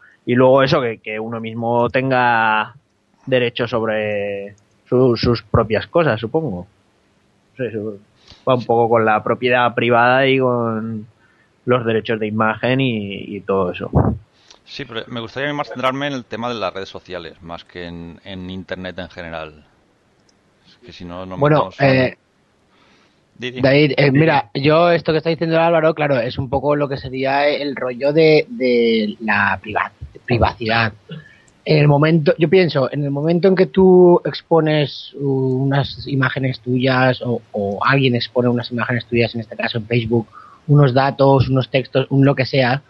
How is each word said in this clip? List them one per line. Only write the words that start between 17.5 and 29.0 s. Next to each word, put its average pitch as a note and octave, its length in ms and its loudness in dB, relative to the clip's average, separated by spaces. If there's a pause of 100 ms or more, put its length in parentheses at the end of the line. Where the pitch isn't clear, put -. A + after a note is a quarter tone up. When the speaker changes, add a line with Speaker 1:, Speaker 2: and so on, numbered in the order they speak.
Speaker 2:
que F2 220 -14
en, E2+ 360 -16
en F#2 260 -14
Internet F#2 500 -12
en F2+ 100 -12
general. D#2+ 560 -14 (1000)
Es - 200 -20
que - 80 -20
si - 100 -18
no, F2+ 220 -12
no F#2 100 -12
me C3+ 60 -8
Speaker 3:
Bueno, D3 180 4
Speaker 2:
vamos F#2 220 -6
a C#3 120 4
Speaker 3:
eh, B2+ 240 0 (1200)
Speaker 2:
Di, A#2+ 140 -10
di. B2+ 100 -8
Speaker 3:
David, C3+ 360 2
eh, C#3+ 80 2
Speaker 1:
Di, C#3 60 2
di. C3+ 80 2
Speaker 3:
mira, D#3 340 2
yo D3+ 380 2
esto E3+ 200 0
que D#3 60 0
está D#3 120 -4
diciendo E3 300 0
Álvaro, E3 340 2
claro, D3 260 0
es A#2+ 180 -4
un C3+ 120 -6
poco C#3 280 0
lo D3 100 -2
que C3+ 80 -6
sería C3+ 540 -2
el C#3 260 -4
rollo B2+ 380 -4
de, D#3 340 6
de A#2 720 2